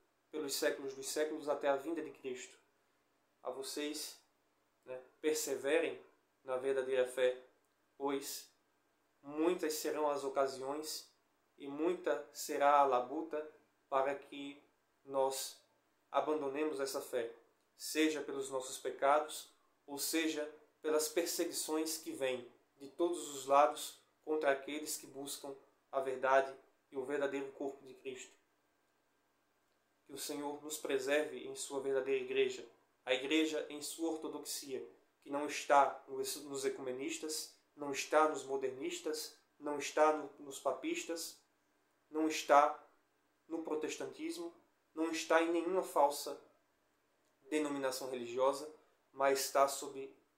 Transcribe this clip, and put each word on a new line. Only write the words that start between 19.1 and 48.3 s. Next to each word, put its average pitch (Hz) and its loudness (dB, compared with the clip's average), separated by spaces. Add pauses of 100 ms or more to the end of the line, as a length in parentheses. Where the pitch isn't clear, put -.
ou 143 -10
seja 151 0 (280)
pelas 151 2
perseguições 160 -2
que 165 -10
vêm 127 -2 (300)
de 139 -18
todos 156 -2
os 131 -10
lados 147 6 (280)
contra 156 2
aqueles 147 -4
que 143 -16
buscam 139 -10 (340)
a 135 0
verdade 131 4 (380)
e 139 -12
o 127 -2
verdadeiro 139 -2
corpo - -8
de - -16
Cristo. - -12 (1700)
Que - -18
o - -10
Senhor 143 -6
nos 151 -8
preserve 131 0
em 135 -8
sua 139 -6
verdadeira 135 0
igreja, 131 0 (360)
a 131 2
igreja 151 2
em 147 -10
sua 165 -4
ortodoxia, 139 -6 (340)
que - -14
não 147 -2
está - 4
nos, 131 -4
nos 139 -6
ecumenistas, 139 -4 (200)
não 143 -6
está 151 4
nos 135 -4
modernistas, 135 -4 (240)
não 147 -4
está 151 4
no, 139 -6 (100)
nos 139 -14
papistas, 160 -4 (680)
não 156 2
está 151 6 (680)
no 160 -6
protestantismo, 151 -6 (400)
não 165 -2
está 160 4
em 165 2
nenhuma 175 0
falsa 143 2 (1080)
denominação 139 0
religiosa, 127 0 (400)